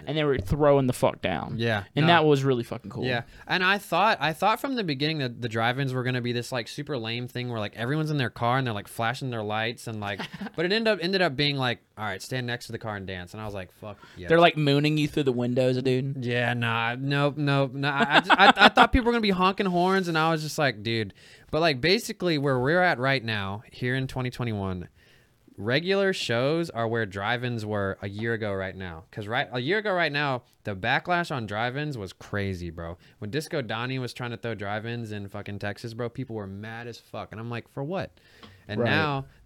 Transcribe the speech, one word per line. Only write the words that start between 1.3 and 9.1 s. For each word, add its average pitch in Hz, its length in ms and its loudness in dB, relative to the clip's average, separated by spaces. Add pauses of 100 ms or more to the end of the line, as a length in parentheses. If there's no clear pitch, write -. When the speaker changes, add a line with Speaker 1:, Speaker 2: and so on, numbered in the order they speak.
Speaker 2:
Yeah, 113 240 0 (140)
Speaker 1:
And 147 100 4
Speaker 2:
no. 175 60 8
Speaker 1:
that 160 120 6
was 143 200 6
really 127 180 2
fucking - 260 -10
cool. - 160 -6
Speaker 2:
Yeah, 123 180 -2 (260)
and 180 160 0
I 196 140 4
thought, 190 420 2
I 151 120 0
thought 208 280 2
from 277 160 -2
the 220 80 0
beginning 151 340 0
that 120 240 -4
the 120 60 -4
drive-ins 123 440 0
were 127 120 -2
gonna 127 160 0
be 120 100 -2
this, 120 220 -4
like, 117 160 -4
super 147 280 -8
lame 117 300 -4
thing 123 220 -6
where, 117 100 -4
like, 104 160 -4
everyone's 151 380 -2
in 151 40 0
their 127 140 2
car 120 280 2
and 135 100 0
they're, 117 60 -2
like, 101 120 -6
flashing 123 440 -4